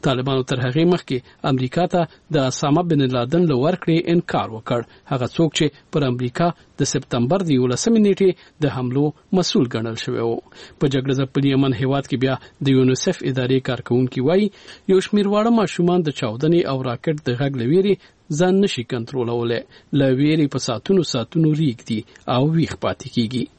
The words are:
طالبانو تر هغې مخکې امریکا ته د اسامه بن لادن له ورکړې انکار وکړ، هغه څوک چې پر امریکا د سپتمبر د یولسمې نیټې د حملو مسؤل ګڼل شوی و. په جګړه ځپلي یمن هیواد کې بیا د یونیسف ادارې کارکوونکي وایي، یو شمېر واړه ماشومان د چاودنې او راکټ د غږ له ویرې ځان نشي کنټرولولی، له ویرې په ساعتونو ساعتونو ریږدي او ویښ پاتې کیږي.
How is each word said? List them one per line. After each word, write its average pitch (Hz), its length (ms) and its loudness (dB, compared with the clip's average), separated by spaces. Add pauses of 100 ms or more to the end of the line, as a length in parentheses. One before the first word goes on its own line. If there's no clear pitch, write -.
طالبانو 131 440 0
تر 127 120 -2
هغې 131 300 0
مخکې 147 260 -2 (320)
امریکا 131 420 0
ته 180 80 2 (340)
د 135 160 2
اسامه 151 320 0 (100)
بن 143 120 4 (120)
لادن 135 340 2
له 135 140 2
ورکړې 170 340 0 (140)
انکار 147 420 0
وکړ، 117 260 -4 (300)
هغه 123 240 -2
څوک 165 240 2
چې 156 80 2 (300)
پر 143 100 0
امریکا 127 400 -2 (340)
د 139 120 0
سپتمبر 135 520 -2
د 165 140 -2
یولسمې 127 480 2
نیټې 190 240 2 (340)
د 135 120 0
حملو 127 280 0 (340)
مسؤل 170 360 2
ګڼل 113 300 -4
شوی 120 180 -4
و. 117 160 -2 (400)
په 160 160 0
جګړه 131 240 0
ځپلي 139 380 0
یمن 131 240 2
هیواد 135 280 -2
کې 135 160 -4
بیا 131 100 0 (300)
د - 20 0 (100)
یونیسف 131 440 2
ادارې 131 480 -2
کارکوونکي 127 560 -2
وایي، 190 240 2 (400)
یو 190 120 6
شمېر 208 280 0
واړه 214 320 2
ماشومان 175 480 0
د 143 120 -6
چاودنې 143 400 0 (120)
او 135 60 -2 (100)
راکټ 151 280 -4 (100)
د 123 140 -2
غږ 139 200 0
له 117 120 -2
ویرې 190 220 4 (440)
ځان 185 240 4
نشي 156 280 -2
کنټرولولی، 120 680 -2 (400)
له 139 60 4 (120)
ویرې 151 340 2
په 135 140 -4
ساعتونو 156 360 0 (100)
ساعتونو 156 360 0 (120)
ریږدي 113 400 -2 (340)
او 127 160 2
ویښ 160 320 0
پاتې - 320 -6
کیږي. 120 300 -2 (140)